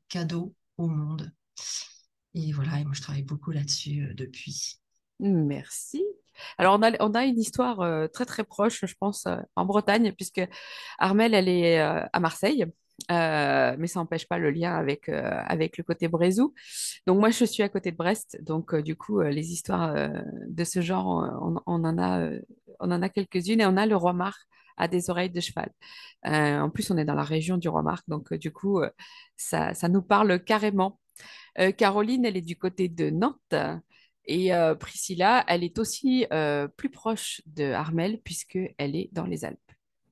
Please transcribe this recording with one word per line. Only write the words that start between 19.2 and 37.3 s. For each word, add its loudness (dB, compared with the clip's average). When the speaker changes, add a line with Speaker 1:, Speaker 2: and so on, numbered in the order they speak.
Speaker 2:
euh, 2
les -4
histoires, -2
euh, 0
de -4
ce -2
genre, -2
on, -2
on, -6
on -2
en 0
a, 0
euh, -4
on -2
en 0
a 0
quelques-unes, 0
et 6
on 4
a 4
le 4
roi 4
Marc -4
à 0
des 0
oreilles -2
de -6
cheval. -6
Euh, 2
en 0
plus, -4
on 2
est 2
dans 0
la 0
région 0
du -2
roi 0
Marc, -2
donc, -6
euh, -4
du -8
coup, 0
euh, 0
ça, -2
ça -2
nous 4
parle 4
carrément. 2
Euh, 4
Caroline, 2
elle 0
est -2
du -8
côté -2
de -2
Nantes. -2
Et, 2
euh, 4
Priscilla, 2
elle 2
est -4
aussi, 2
euh, 2
plus -8
proche -6